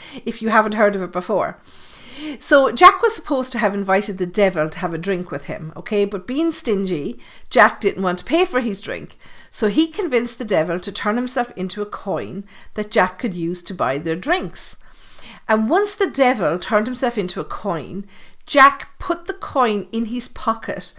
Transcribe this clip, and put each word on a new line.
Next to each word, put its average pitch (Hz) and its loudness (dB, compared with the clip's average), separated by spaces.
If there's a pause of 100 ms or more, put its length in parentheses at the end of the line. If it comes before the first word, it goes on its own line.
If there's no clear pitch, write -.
(240)
if - -6
you 220 0
haven't 214 4
heard 208 4
of 190 -2
it 180 -8
before. 180 -2 (800)
So 277 6
Jack 370 8
was 440 4
supposed 254 -2
to 233 -2
have 202 2
invited 202 0
the 185 0
devil 180 2
to - -10
have 170 -2
a 165 -2
drink 180 -2
with 139 -6
him, 156 -10
okay? 202 0
But 196 -4
being 311 0
stingy, 190 -2 (300)
Jack 220 6
didn't 196 0
want 180 0
to - -10
pay 339 4
for 262 0
his 220 -2
drink. - -10 (340)
So - 0
he 247 4
convinced 254 -2
the 247 -6
devil 175 2
to - -8
turn 214 -2
himself 247 -2
into 185 -6
a 208 -4
coin 170 -6 (300)
that 208 -6
Jack 190 2
could 208 -2
use 170 -4
to - -8
buy 135 -2
their 160 -2
drinks. 277 -4 (720)
And 220 2
once 403 2
the 392 0
devil 226 2
turned 214 0
himself 240 -2
into 185 -2
a 156 -4
coin, 170 -6 (400)
Jack 277 4
put 339 -4
the 370 -6
coin 233 0
in 226 -2
his 233 -6
pocket - -4